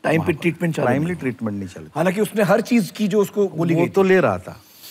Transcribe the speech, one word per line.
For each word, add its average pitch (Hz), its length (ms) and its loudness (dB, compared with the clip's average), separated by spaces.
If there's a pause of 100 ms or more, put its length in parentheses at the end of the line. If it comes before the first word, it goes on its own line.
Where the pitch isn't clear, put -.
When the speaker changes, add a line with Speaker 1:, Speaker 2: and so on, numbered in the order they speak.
Speaker 1:
टाइम 147 120 2
पे 165 40 4
Speaker 2:
वहाँ 165 140 0
पर 151 80 -8
Speaker 1:
ट्रीटमेंट 170 360 -2
चालू 139 120 0
Speaker 2:
टाइमली 139 180 2
Speaker 1:
नहीं। 175 100 -4
Speaker 2:
ट्रीटमेंट 113 420 -6
नहीं 95 100 -8
चालू 82 180 -16
की। 76 80 -20
Speaker 1:
हालांकि 175 260 0
उसने 208 220 0
हर 196 180 2
चीज़ 220 320 0
की 214 160 -2
जो 208 120 2
उसको 202 260 0
गोली 165 280 0
Speaker 2:
वो 160 60 2
Speaker 1:
गई 170 80 2
Speaker 2:
तो 196 160 4
Speaker 1:
थी। 190 40 4
Speaker 2:
ले 185 120 6
रहा 107 180 2
था। - 220 -16 (300)